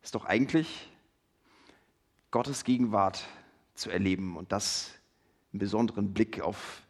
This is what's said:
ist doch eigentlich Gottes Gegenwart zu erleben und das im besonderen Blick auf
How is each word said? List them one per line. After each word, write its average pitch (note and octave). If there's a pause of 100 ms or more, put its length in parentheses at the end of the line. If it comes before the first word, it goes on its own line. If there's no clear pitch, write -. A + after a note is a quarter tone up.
ist -
doch A2
eigentlich C3+ (1400)
Gottes C3
Gegenwart A2 (480)
zu -
erleben F#2
und F2
das - (580)
im G#2
besonderen G2+
Blick G#2+
auf -